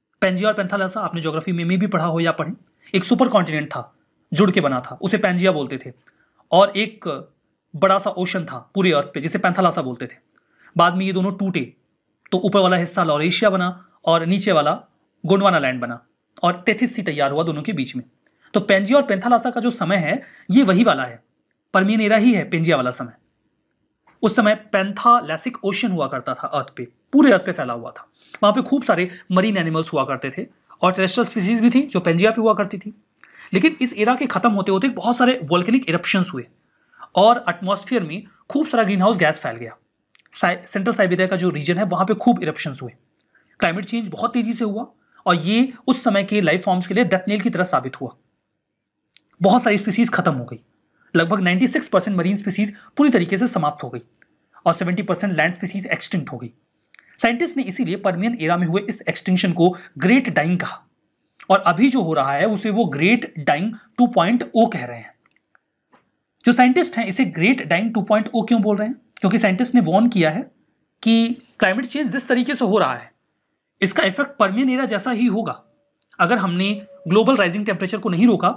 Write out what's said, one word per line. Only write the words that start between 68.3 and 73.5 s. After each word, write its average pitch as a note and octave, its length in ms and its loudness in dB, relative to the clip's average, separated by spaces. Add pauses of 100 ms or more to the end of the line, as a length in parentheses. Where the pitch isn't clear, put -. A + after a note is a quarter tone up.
ओ A3 80 0
क्यों A3 200 2
बोल G#3 140 0
रहे G#3+ 120 -4
हैं? C4 80 -8 (200)
क्योंकि G3+ 220 0
साइंटिस्ट A3+ 360 0
ने A#3+ 60 6
वार्न G3 280 4
किया E3+ 220 2
है - 200 -6 (520)
कि A3+ 260 4 (300)
क्लाइमेट G#3 260 2
चेंज C4 280 -4
जिस C4 160 -6
तरीके B3+ 260 0
से B3+ 100 -2
हो G#3 140 2
रहा C3+ 160 0
है, - 180 -14 (680)